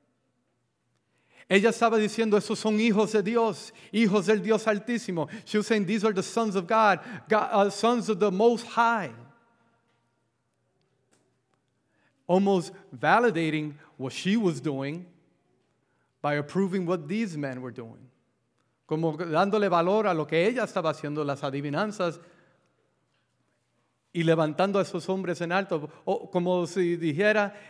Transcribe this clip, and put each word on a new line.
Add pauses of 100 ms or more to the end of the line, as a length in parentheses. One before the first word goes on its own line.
(1500)
Ella
estaba
diciendo,
"Esos
son
hijos
de
Dios, (200)
hijos
del
Dios
Altísimo." (180)
She
was
saying,
"These
are
the
sons
of
God, (280)
God,
uh,
sons
of
the
Most
High." (3250)
Almost (240)
validating (240)
what
she
was
doing (1120)
by
approving
what
these
men
were
doing. (760)
Como
dándole
valor
a
lo
que
ella
estaba
haciendo,
las
adivinanzas, (1900)
y
levantando
a
esos
hombres
en
alto, (160)
o
como
si
dijera, (140)